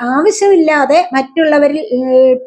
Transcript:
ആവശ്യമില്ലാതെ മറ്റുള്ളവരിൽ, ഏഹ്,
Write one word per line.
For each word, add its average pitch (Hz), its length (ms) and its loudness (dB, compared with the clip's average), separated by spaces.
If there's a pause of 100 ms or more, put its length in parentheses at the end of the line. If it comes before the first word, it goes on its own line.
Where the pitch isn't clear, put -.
ആവശ്യമില്ലാതെ 311 1120 0
മറ്റുള്ളവരിൽ, 294 640 0
ഏഹ്, 254 680 0